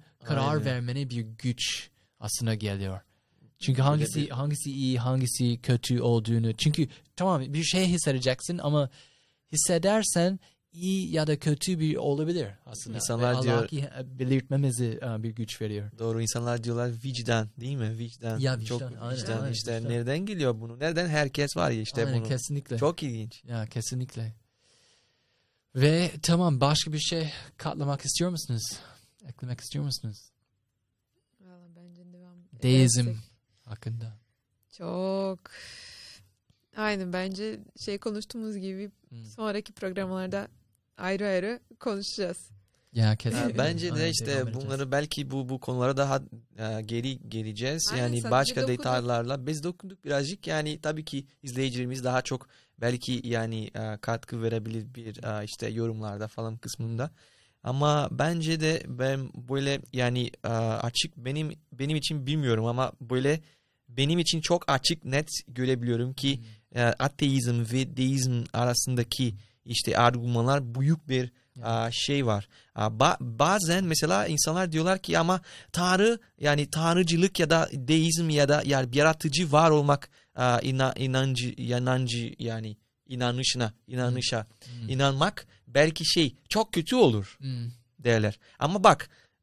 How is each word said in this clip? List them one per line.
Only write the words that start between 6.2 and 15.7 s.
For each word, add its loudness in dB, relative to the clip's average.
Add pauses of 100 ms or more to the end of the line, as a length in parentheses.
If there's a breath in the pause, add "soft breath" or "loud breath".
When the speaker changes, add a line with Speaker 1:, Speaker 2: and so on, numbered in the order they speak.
Speaker 1:
Çünkü 2 (280 loud breath)
tamam 2 (140)
bir 0
şey 2
hissedeceksin 0
ama 2 (600 soft breath)
hissedersen 2 (320 soft breath)
iyi -2
ya 2
da 2
kötü 0
bir 2
olabilir 0 (180)
aslında. -10
Speaker 2:
İnsanlar 0
Speaker 1:
Ve 0
Speaker 2:
diyor 4
Speaker 1:
Allah 0
ki, -6 (100)
e, -12
belirtmemizi, 0
e, -4
bir -4
güç -6
veriyor. -4